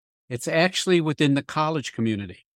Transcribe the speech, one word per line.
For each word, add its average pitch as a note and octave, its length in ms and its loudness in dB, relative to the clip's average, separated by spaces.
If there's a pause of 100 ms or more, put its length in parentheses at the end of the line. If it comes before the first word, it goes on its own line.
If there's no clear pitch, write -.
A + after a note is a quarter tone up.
(280)
it's B2 200 -10
actually F3 520 2
within D3+ 340 2
the C#3 100 0
college D#3 480 -4
community. G#2 480 -4 (160)